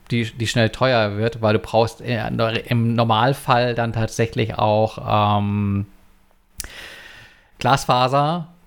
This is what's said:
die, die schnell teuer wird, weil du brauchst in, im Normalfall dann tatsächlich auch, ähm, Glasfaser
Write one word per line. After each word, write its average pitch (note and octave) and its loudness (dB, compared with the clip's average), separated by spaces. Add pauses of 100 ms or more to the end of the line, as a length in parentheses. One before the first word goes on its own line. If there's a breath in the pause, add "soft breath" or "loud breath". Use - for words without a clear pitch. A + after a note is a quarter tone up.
(120)
die, A#2 -2
die A#2 -6
schnell A2 2
teuer A2 0
wird, A2 -2
weil G#2+ 4
du A2 2
brauchst - 0
in, A#2 -4 (280)
im A#2 2
Normalfall A#2+ 2
dann A#2 -2
tatsächlich A2+ -2
auch, G#2+ 2
ähm, G2+ 0 (1700 loud breath)
Glasfaser C#3 0 (160)